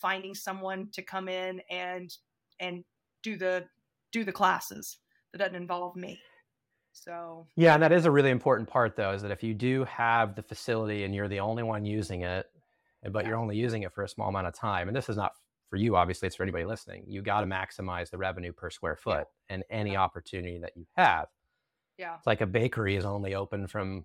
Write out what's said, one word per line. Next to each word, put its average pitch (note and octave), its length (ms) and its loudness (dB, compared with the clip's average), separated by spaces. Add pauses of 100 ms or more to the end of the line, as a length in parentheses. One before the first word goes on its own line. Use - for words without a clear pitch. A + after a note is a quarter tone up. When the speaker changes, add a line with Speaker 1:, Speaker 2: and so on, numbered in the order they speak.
Speaker 1:
finding F#3+ 320 -2
someone F#3+ 580 -6
to - 80 -10
come F#3 300 -8
in F#3 400 -6
and, F3+ 440 -8 (460)
and F3+ 240 -8 (380)
do G#3+ 160 -6
the, F#3 280 0 (440)
do A#3 120 -2
the G3 100 -4
classes - 680 0 (340)
that E3+ 60 -16
doesn't F#3+ 160 -2
involve F3+ 420 -6
me. F3+ 240 -12 (720)
So. E3 540 -14 (100)
Speaker 2:
Yeah, E3 160 10
and D3+ 100 8
that D#3+ 100 8
is E3+ 120 6
a E3 60 8
really C#3 200 8
important A#2+ 380 4
part, A#2 280 2
though, G2+ 160 0
is G2 100 -4
that G#2 80 -4
if G2 120 -6
you A2+ 120 -2
do B2+ 300 0
have A#2 500 0
the A2 80 -12
facility G#2+ 600 -4
and G2 100 -4
you're G2+ 140 -2
the G2 120 -2
only A2+ 220 -2
one A2 240 -2
using G2+ 360 -2
it, F2+ 280 -4 (600)
but G#2 140 -2
you're A2 100 -4
Speaker 1:
Yeah. A#2 80 -2
Speaker 2:
only G#2 140 -2
using A2+ 260 0
it F2+ 100 -8
for G2+ 120 -6
a F2+ 40 -8
small G#2 200 -6
amount G2 180 -2
of F2 80 -6
time, F#2+ 320 -2
and G#2+ 100 -4
this C3+ 120 -4
is G#2+ 80 -2
not G2+ 160 4 (360)
for - 80 -4
you, G#2 200 6
obviously, F2+ 300 6
it's F2+ 100 -2
for - 60 0
anybody F2 220 0
listening, F#2+ 440 -8
you G2+ 120 -8
gotta G2+ 260 2
maximize F#2 640 -4
the F2+ 80 -10
revenue F2+ 340 -4
per F2 180 -10
square E2 280 -4
Speaker 1:
Yeah. - 40 -20
Speaker 2:
foot D2+ 260 0 (200)
and F#2+ 220 -6
any G#2 220 -2
Speaker 1:
Yeah. G2 100 2
Speaker 2:
opportunity F2 580 -4
that - 160 -12
you E2+ 100 -18 (100)
have. F#2 320 6 (680)
Speaker 1:
Yeah. E3+ 180 -10
Speaker 2:
It's D#3+ 100 -6
like A2 160 4
a A2 40 0
bakery A2 480 0
is F#2+ 100 -2
only G2+ 300 -4
open G2 320 -4
from F#2+ 380 -6